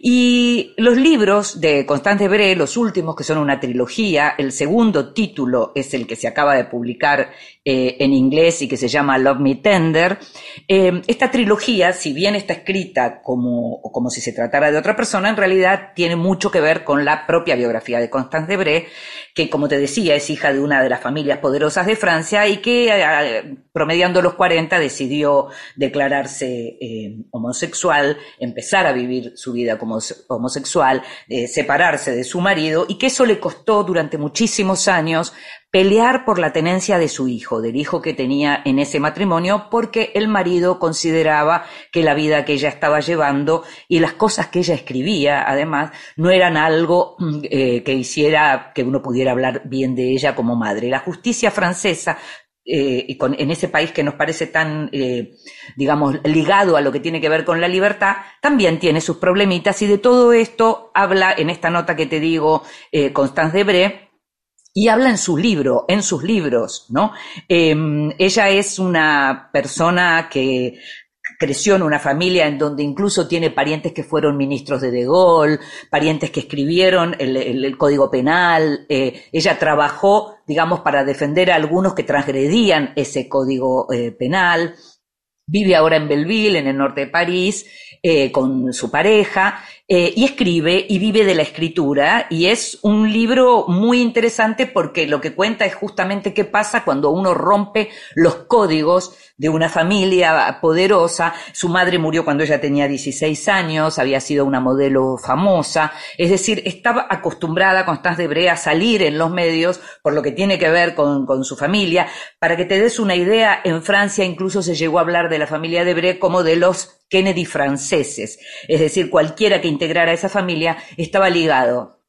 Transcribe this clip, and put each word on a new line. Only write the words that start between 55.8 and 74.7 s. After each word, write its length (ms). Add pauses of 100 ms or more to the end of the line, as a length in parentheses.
ligado 540
a 40
lo 100
que 100
tiene 180
que 100
ver 140
con 160
la 80
libertad, 480 (260)
también 380
tiene 220
sus 160
problemitas, 640
y 60
de 100
todo 340
esto 600
habla 440
en 120
esta 200
nota 280
que 80
te 160
digo, 420 (300)
eh, 180
Constance 460
Debré, 460 (720)
y 120
habla 200
en 80
su 200
libro, 500
en 160
sus 180
libros, 680
¿no? 240 (340)
Em, 720
ella 320
es 280
una 760
persona 760
que 500 (600)
creció 380
en 40
una 160
familia 480
en 120
donde 260
incluso 420
tiene 260
parientes 420
que 100
fueron 320
ministros 460